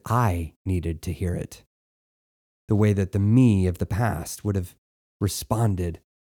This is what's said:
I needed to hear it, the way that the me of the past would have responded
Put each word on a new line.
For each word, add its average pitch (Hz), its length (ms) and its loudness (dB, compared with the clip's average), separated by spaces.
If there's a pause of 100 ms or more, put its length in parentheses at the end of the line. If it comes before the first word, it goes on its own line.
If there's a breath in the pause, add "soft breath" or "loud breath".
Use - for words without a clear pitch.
I 95 480 0 (120)
needed 82 380 -2
to 87 100 -6
hear 90 220 -4
it, - 280 -10 (1040)
the 110 60 4
way 104 180 4
that 95 180 0
the 101 80 0
me 104 480 4
of 87 120 -2
the 87 60 -2
past 110 600 -4
would 101 100 0
have 90 200 -6 (440)
responded 98 800 -2 (340)